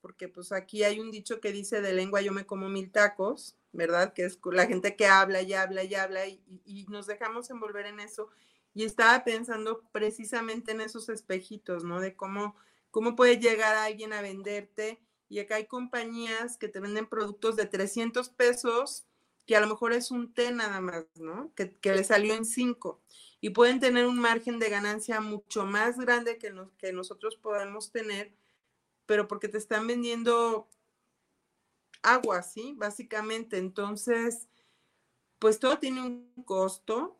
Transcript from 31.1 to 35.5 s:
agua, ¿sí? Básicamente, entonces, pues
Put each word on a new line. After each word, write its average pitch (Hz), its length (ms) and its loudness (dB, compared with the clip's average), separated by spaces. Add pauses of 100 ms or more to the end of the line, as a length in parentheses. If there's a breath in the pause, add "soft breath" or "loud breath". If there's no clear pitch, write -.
agua, 226 400 4
¿sí? 240 340 -10
Básicamente, 214 800 -6
entonces, 208 880 -4 (920)
pues 220 200 4